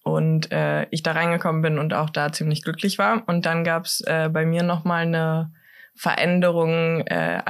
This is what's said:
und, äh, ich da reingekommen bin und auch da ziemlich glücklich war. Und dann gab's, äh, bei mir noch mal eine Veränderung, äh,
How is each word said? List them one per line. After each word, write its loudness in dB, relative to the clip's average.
und, 0
äh, 0
ich -4
da -2
reingekommen 0
bin 0
und -2
auch 0
da -2
ziemlich -2
glücklich -4
war. 2
Und 0
dann 0
gab's, -2
äh, 0
bei 0
mir 2
noch 0
mal 0
eine 0
Veränderung, 2
äh, -2